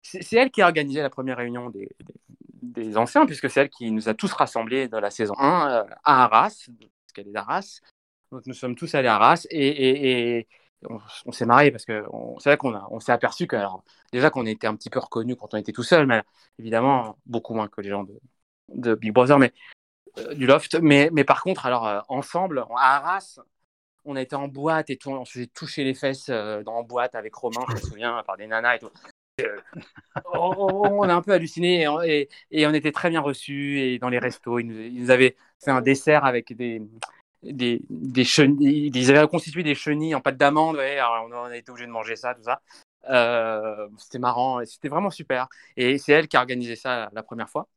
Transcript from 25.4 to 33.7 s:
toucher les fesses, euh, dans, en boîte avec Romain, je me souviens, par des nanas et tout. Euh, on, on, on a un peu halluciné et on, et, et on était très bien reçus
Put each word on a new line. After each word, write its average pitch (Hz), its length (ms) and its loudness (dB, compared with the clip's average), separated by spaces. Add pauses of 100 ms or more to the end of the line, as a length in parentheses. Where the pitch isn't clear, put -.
toucher - 380 -10
les 135 100 -2
fesses, 135 360 -6
euh, 107 340 -6
dans, 113 120 -10
en 117 60 -4
boîte 120 320 -4
avec 110 200 -12
Romain, 117 340 -6
je 120 60 -6
me 107 40 -8
souviens, 113 480 -8
par 95 100 -8
des 104 120 -16
nanas 113 280 0
et - 40 -12
tout. 107 100 -20 (500)
Euh, 104 200 -6 (760)
on, 175 240 -2
on, 196 420 0
on - 80 2
a 175 60 2
un 175 80 0
peu 202 100 0
halluciné 170 500 0
et 151 60 2
on, 151 140 -2
et, 151 260 0 (220)
et 151 160 2
on 151 80 2
était 147 180 0
très - 180 -2
bien 165 100 0
reçus 143 600 -6